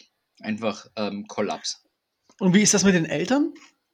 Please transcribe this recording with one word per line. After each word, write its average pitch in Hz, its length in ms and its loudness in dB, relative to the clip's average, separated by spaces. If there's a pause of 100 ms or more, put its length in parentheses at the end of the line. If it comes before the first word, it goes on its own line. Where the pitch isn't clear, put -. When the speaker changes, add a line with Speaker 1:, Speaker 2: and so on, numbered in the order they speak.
(420)
Speaker 1:
einfach, 107 460 -6 (100)
ähm, 104 300 -6
Kollaps. - 560 -8 (560)
Speaker 2:
Und 185 140 2
wie 208 80 6
ist 202 120 4
das 185 100 2
mit 196 120 6
den 165 100 0
Eltern? 214 480 -2 (400)